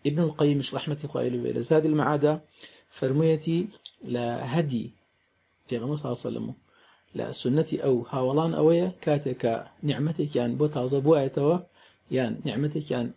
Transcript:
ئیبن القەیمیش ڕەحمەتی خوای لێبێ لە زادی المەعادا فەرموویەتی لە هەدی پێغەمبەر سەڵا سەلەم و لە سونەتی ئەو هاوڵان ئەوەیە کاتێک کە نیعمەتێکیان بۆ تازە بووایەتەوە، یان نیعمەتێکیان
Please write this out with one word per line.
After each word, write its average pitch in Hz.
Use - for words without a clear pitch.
ئیبن 143
القەیمیش 147
ڕەحمەتی 147
خوای 127
لێبێ 123
لە 117
زادی 156
المەعادا 147
فەرموویەتی 156
لە 120
هەدی 131
پێغەمبەر 127
سەڵا 123
سەلەم 113
و 131
لە -
سونەتی 151
ئەو 135
هاوڵان 143
ئەوەیە 170
کاتێک 147
کە 117
نیعمەتێکیان 147
بۆ 147
تازە 139
بووایەتەوە، 143
یان 123
نیعمەتێکیان 135